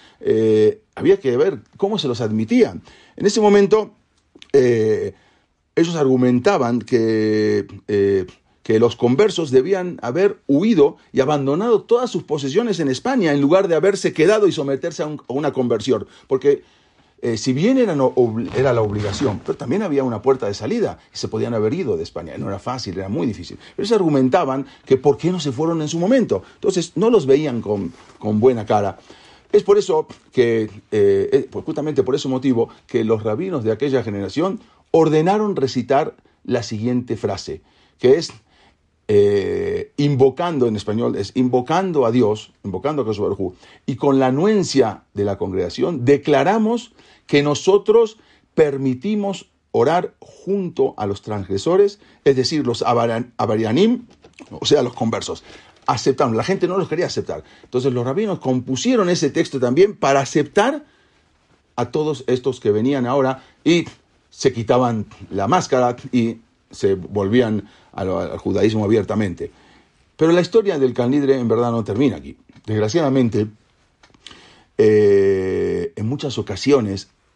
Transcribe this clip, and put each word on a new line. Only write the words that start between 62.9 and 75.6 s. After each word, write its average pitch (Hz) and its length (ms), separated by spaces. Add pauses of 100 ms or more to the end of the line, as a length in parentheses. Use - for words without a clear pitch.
ahora 131 360 (220)
y 165 220 (420)
se - 240
quitaban 117 540 (240)
la 98 180
máscara 127 480 (160)
y 117 240 (340)
se 98 240
volvían 101 760 (240)
a - 120
lo, 90 160
al 90 180
judaísmo 107 460
abiertamente. 101 640 (680)
Pero 160 140
la 175 120
historia 196 360
del 131 140
Calnidre 135 480
en 117 80
verdad 117 240
no 117 100
termina 107 340
aquí. 67 200 (300)
Desgraciadamente, 113 800 (1300)
eh, 98 1200